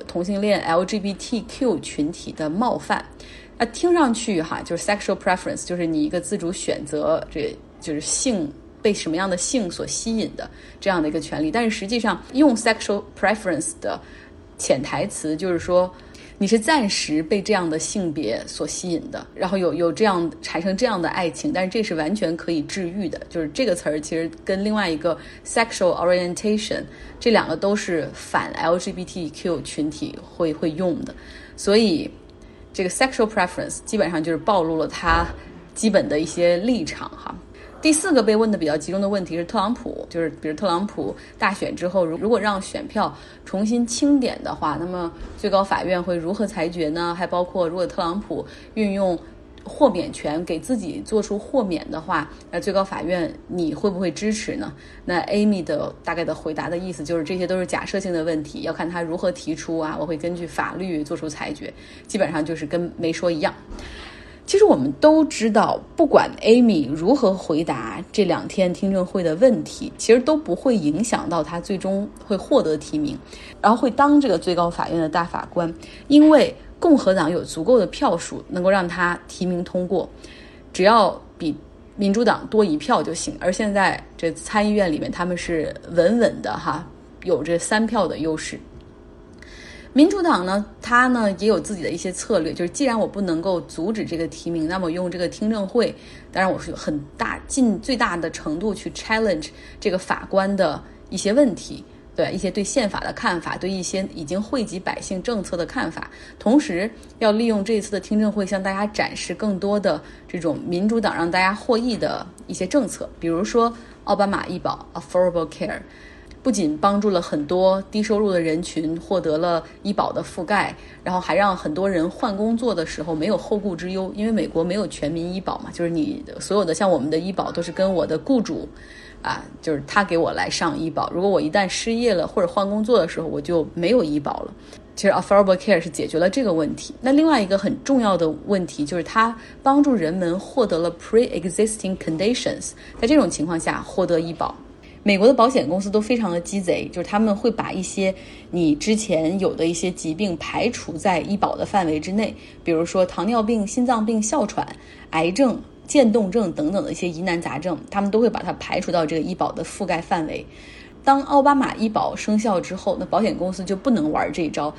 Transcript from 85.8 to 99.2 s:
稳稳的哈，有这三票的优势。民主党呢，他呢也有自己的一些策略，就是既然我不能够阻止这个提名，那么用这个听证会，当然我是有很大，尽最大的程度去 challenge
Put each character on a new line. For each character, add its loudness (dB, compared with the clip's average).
稳 4
稳 2
的 -4
哈， -6
有 0
这 0
三 0
票 0
的 -4
优 -2
势。 -8
民 8
主 0
党 2
呢， 0
他 4
呢 2
也 -2
有 4
自 -6
己 -8
的 -2
一 -4
些 -6
策 0
略， -2
就 -4
是 -2
既 -2
然 2
我 0
不 -4
能 0
够 0
阻 -4
止 -4
这 -6
个 -2
提 -10
名， -2
那 -2
么 -2
用 -4
这 -6
个 0
听 -4
证 -2
会， 2
当 0
然 2
我 0
是 -10
有 -8
很 -2
大， -4
尽 2
最 -2
大 0
的 -4
程 -6
度 -2
去 -8
challenge -2